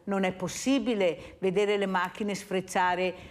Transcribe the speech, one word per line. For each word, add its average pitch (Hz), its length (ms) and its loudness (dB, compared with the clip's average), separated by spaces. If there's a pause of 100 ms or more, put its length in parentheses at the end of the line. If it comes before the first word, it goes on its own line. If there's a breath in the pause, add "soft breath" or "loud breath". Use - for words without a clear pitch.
non 196 200 0
è 185 80 2
possibile 202 1040 0
vedere 202 380 2
le 196 100 0
macchine 190 480 -2
sfrecciare 185 800 0 (160 loud breath)